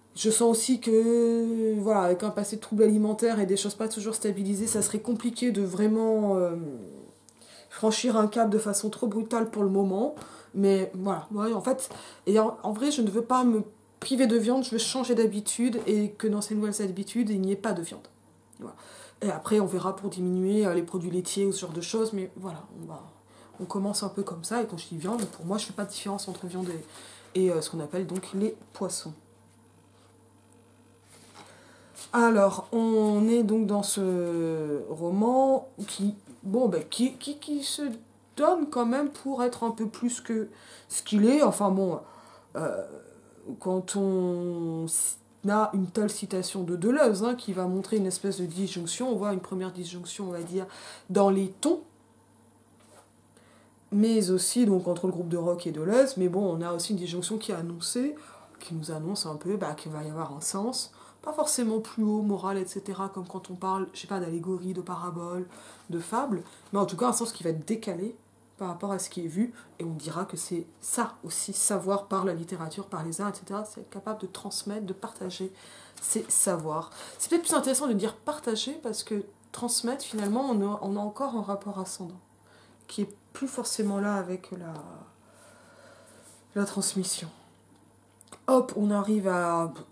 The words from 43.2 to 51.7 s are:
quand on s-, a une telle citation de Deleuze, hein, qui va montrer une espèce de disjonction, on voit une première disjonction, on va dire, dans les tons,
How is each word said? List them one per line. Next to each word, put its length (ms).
quand 340
on 920
s-, 320
a 260
une 140
telle 220
citation 540
de 120
Deleuze, 480
hein, 120
qui 180
va 120
montrer 300
une 120
espèce 340
de 40
disjonction, 640
on 60
voit 160
une 80
première 320
disjonction, 560
on 40
va 100
dire, 240
dans 200
les 200
tons, 200